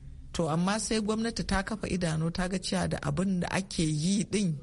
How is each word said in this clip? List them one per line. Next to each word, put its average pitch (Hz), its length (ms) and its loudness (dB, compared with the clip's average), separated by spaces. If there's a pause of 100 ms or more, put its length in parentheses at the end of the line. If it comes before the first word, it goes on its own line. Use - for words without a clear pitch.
(320)
To, 165 160 0
amma 180 320 2
sai 220 200 0
gwamnati 220 460 -2
ta 196 160 2
kafa 202 260 -4
idanu 160 460 0
ta 185 140 0
ga 185 100 -2
cewa 180 320 0
da 156 100 -2
abin 175 400 0
da - 100 0
ake 190 360 0
yi 165 380 2
ɗin 185 380 0